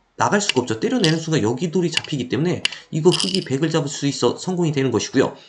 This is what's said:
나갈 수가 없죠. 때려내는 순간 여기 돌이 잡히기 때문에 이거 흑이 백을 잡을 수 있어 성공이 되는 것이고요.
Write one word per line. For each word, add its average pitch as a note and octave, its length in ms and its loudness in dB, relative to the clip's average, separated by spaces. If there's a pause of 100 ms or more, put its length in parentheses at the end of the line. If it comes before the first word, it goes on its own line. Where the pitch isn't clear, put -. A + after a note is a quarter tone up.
(160)
나갈 C3 240 2
수가 B2+ 220 0
없죠. A2 180 -4
때려내는 G3 400 2
순간 D#3 240 0
여기 B2+ 260 0
돌이 E3+ 220 0
잡히기 - 360 -4
때문에 C#3+ 360 0 (260)
이거 D#3 200 4
흑이 - 320 0
백을 C#3 280 -2
잡을 D#3 180 0
수 C#3+ 200 -4
있어 - 280 0
성공이 F3 360 -2
되는 C3+ 180 0
것이고요. A2 460 0 (120)